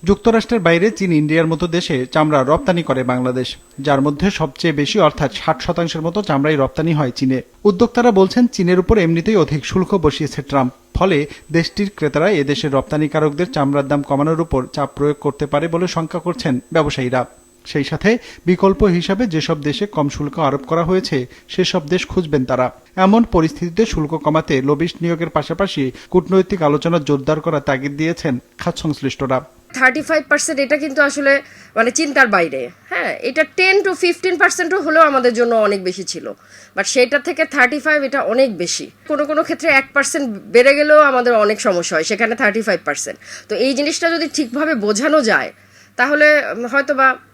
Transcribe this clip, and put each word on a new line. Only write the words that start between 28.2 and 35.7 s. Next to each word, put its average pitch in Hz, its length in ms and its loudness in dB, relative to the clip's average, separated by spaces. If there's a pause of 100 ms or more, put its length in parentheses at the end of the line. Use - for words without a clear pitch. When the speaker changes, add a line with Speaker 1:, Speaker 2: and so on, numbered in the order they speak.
Speaker 1:
খাত - 180 -6
সংশ্লিষ্টরা। 135 680 -4 (300)
Speaker 2:
থার্টি 254 280 2
ফাইভ 311 260 0
পার্সেন্ট 294 320 0
এটা 277 160 2
কিন্তু 285 260 -2
আসলে, 277 400 2 (340)
মানে, 226 140 2
চিন্তার 285 380 2
বাইরে। 147 420 0 (180)
হ্যাঁ, 208 340 -6
এটা 277 220 0 (120)
টেন 381 260 2
to 370 120 -2
ফিফটিন 359 420 -2
পার্সেন্টও 359 440 0
হলেও 311 220 4
আমাদের 254 320 4
জন্য 233 200 2
অনেক 202 300 0